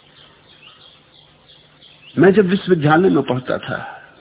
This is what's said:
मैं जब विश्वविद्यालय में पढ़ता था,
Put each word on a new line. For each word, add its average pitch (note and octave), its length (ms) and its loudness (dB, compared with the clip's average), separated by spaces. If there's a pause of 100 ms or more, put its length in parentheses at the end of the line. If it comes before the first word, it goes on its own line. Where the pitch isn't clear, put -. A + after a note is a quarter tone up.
(2250)
मैं F#3+ 120 6
जब G3 140 2
विश्वविद्यालय F3 640 0
में D#3+ 140 0
पढ़ता - 360 -6
था, - 200 -10 (420)